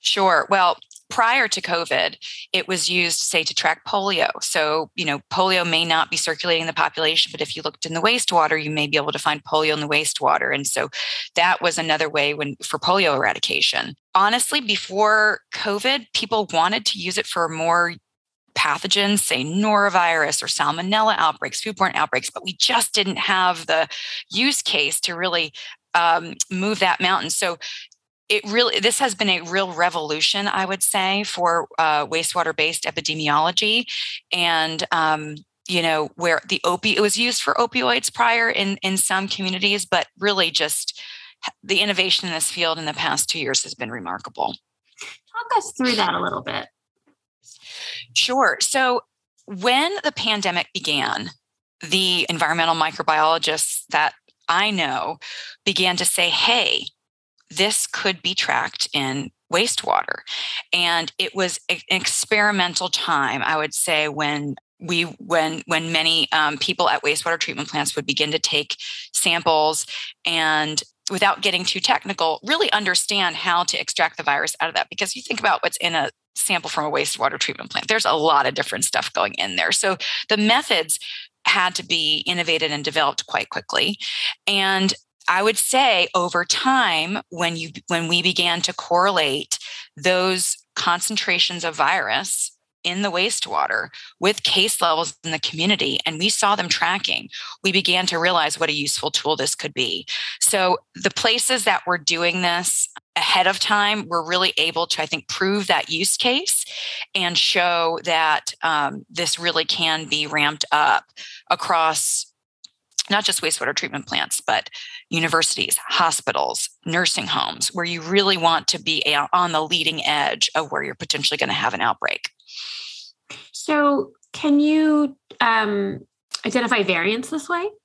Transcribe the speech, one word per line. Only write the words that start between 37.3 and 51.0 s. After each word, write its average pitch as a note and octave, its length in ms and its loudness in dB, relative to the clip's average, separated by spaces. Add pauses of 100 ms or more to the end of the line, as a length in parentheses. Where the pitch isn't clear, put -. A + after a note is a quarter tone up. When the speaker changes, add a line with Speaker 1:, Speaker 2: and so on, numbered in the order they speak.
Speaker 1:
for - 140 0
opioids B3 580 0
prior A#3 380 2
in, G3 320 -2
in F#3+ 160 0
some F#3+ 300 0
communities, F#3+ 580 -2
but F3 220 0 (100)
really F#3+ 320 2
just - 500 -2 (600)
the F#3 180 0
innovation F#3+ 480 0
in E3+ 60 -4
this D#3+ 160 -2
field E3 280 -2
in E3 60 -8
the D3+ 80 -4
past D3+ 380 -2
two E3 80 -2
years C3+ 260 -2
has B2 100 -12
been A#2+ 160 -8
remarkable. F#2 640 -6 (460)
Speaker 2:
Talk - 580 -6
us - 140 -6
through B3 240 0
that F3+ 180 0
a F3 60 -4
little - 220 -4
bit. - 260 -8 (1500)
Speaker 1:
Sure. B3 460 2
So B3+ 420 2 (440)
when B3 480 0 (100)
the D4 80 0
pandemic G3 600 -2
began, C#3+ 580 -2 (500)